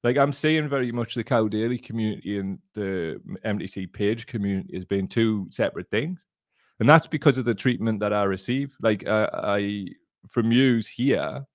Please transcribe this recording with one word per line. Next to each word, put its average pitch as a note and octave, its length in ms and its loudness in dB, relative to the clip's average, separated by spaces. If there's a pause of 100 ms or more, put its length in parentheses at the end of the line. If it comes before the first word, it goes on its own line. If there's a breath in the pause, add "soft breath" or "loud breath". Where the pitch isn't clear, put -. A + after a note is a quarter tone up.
Like, B2 140 2
I'm C#3 160 4
seeing D#3 340 0
very C3 260 -2
much A#2 220 -4
the A#2 80 -4
Cow A2+ 240 2
Daily A2 300 0
community G#2+ 640 -4
and F#2+ 200 -4 (140)
the F#2 480 -4 (240)
M G#2+ 140 -2
T - 80 -6
C F#2+ 200 -8
page G#2+ 400 0
community G2+ 520 -4
as F#2 80 -8
being G2 220 -2
two G#2+ 420 0
separate - 400 -4
things. D3+ 300 -2 (580)
And A2+ 100 4
that's D#3 180 8
because C#3+ 300 2
of B2+ 80 -4
the A#2 80 0
treatment A2+ 480 0
that G#2 140 0
I G#2 80 2
receive. A#2+ 580 -2
Like, G#2+ 260 2
uh, G#2+ 280 2
I, G2+ 540 -2 (380)
from A#2 260 0
yous B2 340 4
here A#2+ 580 -2 (100)